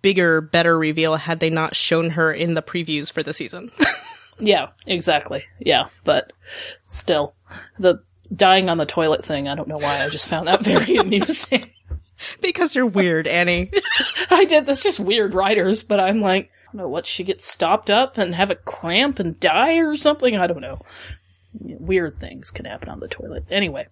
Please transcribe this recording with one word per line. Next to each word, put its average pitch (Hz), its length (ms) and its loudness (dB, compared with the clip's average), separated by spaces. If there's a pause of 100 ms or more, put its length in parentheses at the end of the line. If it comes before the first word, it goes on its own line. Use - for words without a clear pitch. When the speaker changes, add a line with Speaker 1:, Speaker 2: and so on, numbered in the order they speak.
Speaker 1:
bigger, 180 380 4
better 165 360 2
reveal 160 400 0
had 160 240 -4
they 160 100 0
not 160 260 -2
shown 165 340 0
her 160 220 0
in 170 220 -2
the 160 80 -2
previews 156 480 -6
for 156 120 -6
the 147 100 -6
season. 175 440 -10
<laughs> - 40 -10 (580)
Speaker 2:
Yeah, 196 280 2 (200)
exactly. 165 580 -2 (140)
Yeah, 135 280 2 (180)
but - 260 0 (540)
still, - 500 -2 (440)
the 185 240 2 (320)
dying 190 340 4
on 170 80 0
the 156 80 0
toilet 156 400 0
thing, 139 240 -4
I 143 60 -6
don't - 120 -8
know 151 120 -8
why, 143 260 -2
I 143 60 -2
just - 180 -2
found 147 180 0
that 185 160 4
very 208 340 2
<laughs> - 0 -
amusing. - 760 0 (720)
Speaker 1:
Because 349 320 0
you're 254 100 2
weird, 180 420 2
Annie. 175 440 2 (300)
Speaker 2:
<laughs> - 300 -4
I 359 140 8
did, 302 220 4
that's 277 160 0
just 392 180 0
weird 202 320 0
writers, 196 500 2
but 202 180 0
I'm 202 200 2
like, 190 300 0 (180)
I - 40 -20
don't 196 100 -12
know 160 60 -6
what, 170 180 -6
she - 180 -6
gets 185 220 -4
stopped 165 420 0
up 233 300 2
and 180 160 -2
have 196 160 0
a 175 60 0
cramp 226 640 -2
and - 220 -6
die 233 380 4
or 311 180 2
something? 285 400 2
I 180 100 2
don't 175 140 -4
know. 135 220 -12 (760)
Weird 175 580 -2
things - 340 -12
can 214 160 -14
happen - 240 -12
on - 100 -12
the - 80 -12
toilet. - 420 -12
Anyway. 165 420 -2